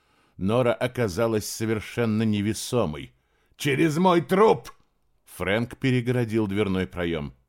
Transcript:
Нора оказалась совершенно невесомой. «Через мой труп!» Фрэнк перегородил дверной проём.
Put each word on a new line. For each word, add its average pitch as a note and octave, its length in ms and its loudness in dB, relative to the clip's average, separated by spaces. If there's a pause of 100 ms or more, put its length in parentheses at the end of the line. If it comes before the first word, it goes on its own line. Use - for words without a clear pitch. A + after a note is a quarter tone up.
(360)
Нора A#2 380 2
оказалась A2+ 760 -2
совершенно A2 760 -2
невесомой. G#2 880 -2 (440)
«Через D3 420 0
мой F3+ 220 4
труп!» F#3+ 500 2 (540)
Фрэнк G#2 540 -2
перегородил A#2+ 720 0
дверной F#2+ 380 0
проём. E2 480 -4 (140)